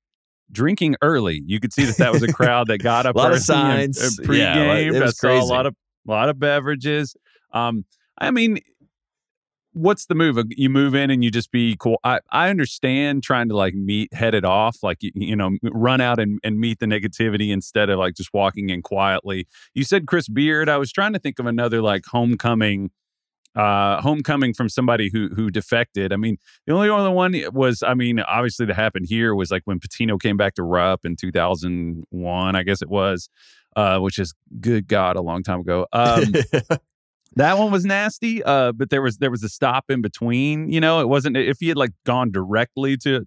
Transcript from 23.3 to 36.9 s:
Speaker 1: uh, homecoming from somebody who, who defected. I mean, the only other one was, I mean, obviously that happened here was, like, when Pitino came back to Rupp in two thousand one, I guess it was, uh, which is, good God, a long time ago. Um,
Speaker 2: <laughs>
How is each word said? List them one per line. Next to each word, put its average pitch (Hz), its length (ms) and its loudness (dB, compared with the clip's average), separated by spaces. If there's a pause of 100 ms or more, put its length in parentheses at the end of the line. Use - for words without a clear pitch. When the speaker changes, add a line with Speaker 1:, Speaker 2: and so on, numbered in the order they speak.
Speaker 1:
uh, 101 460 2
homecoming 139 540 0
from 117 140 -2
somebody 117 440 0
who, 104 220 -2
who 107 160 -2
defected. 101 640 -2
I 98 40 -2
mean, 107 200 -2 (300)
the 147 60 -2
only 208 160 2
other 202 220 2
one 185 240 2 (180)
was, 131 300 0
I 127 120 2
mean, 120 260 0
obviously 117 460 -2
that 92 100 -2
happened 101 320 -2
here 113 260 0
was, 95 180 -2
like, 92 120 -2
when 95 140 -4
Pitino 110 420 -4
came 104 160 0
back 98 180 0
to 90 100 -6
Rupp 90 400 0
in 85 120 -6
two - 140 -8
thousand 85 800 -2
one, 90 460 -2
I 90 80 0
guess 95 180 0
it 76 60 -10
was, 95 400 -2 (480)
uh, 98 240 2
which 95 180 -2
is, 90 160 -4 (260)
good 107 280 -2
God, 92 280 2
a 92 60 -4
long 85 220 -6
time 90 160 -4
ago. 87 320 -2
Um, 117 400 2 (480)
Speaker 2:
<laughs> - 560 -20